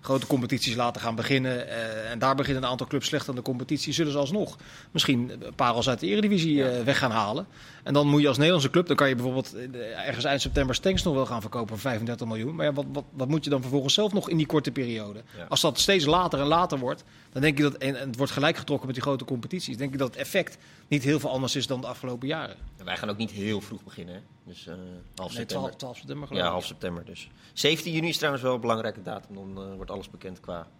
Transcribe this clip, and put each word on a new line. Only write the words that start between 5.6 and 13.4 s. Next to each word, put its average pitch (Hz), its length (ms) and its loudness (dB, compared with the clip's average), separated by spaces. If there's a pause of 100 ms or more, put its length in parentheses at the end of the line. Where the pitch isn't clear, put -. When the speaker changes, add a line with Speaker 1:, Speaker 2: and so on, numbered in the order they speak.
Speaker 1:
als 117 160 2
uit 120 100 0
de 165 80 -4
Eredivisie, 202 480 4
Speaker 2:
Ja. 135 140 4
Speaker 1:
eh, 123 140 0
weg 131 140 4
gaan 131 140 2
halen. 113 340 0 (380)
En 139 100 0
dan 147 140 8
moet 147 140 8
je 147 60 6
als 127 100 4
Nederlandse 151 320 6
club, 175 180 4
dan 147 80 4
kan 143 140 6
je 131 60 2
bijvoorbeeld, 127 400 -2
eh, 123 520 -8
ergens 120 180 -2
eind 139 160 2
september 131 340 2
Stenks 190 280 2
nog 165 100 2
wel 131 120 4
gaan 117 160 -4
verkopen 110 280 -4
voor 110 100 -8
vijfendertig 117 480 -2
miljoen. 113 280 -4
Maar 160 100 0
ja, 147 80 2
wat, 139 200 -2
wat, 143 180 -4
wat 131 160 -2
moet 151 160 2